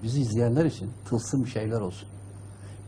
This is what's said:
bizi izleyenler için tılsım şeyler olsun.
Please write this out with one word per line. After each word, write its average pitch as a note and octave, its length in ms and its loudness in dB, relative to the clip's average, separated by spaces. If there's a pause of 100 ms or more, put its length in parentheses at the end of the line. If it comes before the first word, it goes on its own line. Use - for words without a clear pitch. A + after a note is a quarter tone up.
bizi B2 180 2
izleyenler A#2+ 440 6
için A2 260 0 (180)
tılsım B2 380 0
şeyler A2 340 0
olsun. - 280 -4 (800)